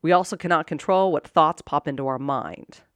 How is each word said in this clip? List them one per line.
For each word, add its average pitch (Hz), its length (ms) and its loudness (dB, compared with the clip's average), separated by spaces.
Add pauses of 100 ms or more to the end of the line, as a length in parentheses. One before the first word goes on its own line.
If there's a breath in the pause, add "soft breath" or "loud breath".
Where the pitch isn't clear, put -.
We 165 100 0
also 180 260 2
cannot 170 300 0
control 185 440 0
what - 160 -4
thoughts 165 360 2
pop - 240 -4
into 135 200 -6
our 131 120 -4
mind. 131 640 -6 (140)